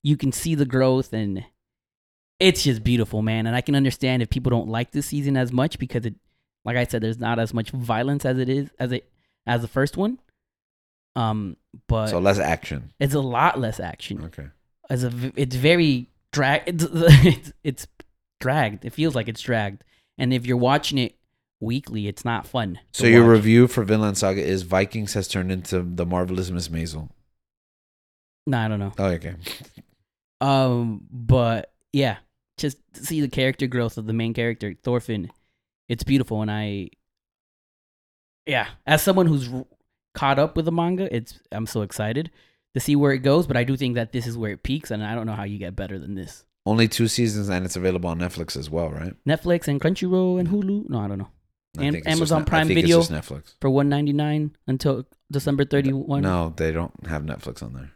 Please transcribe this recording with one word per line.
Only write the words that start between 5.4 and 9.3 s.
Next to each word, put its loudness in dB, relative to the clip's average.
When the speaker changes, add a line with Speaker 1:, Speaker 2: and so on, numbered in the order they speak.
Speaker 1:
much 0
because -4
it, -6
like -2
I 2
said, -2
there's -2
not -2
as -2
much -4
violence -2
as 0
it 0
is, -2
as -4
it, -8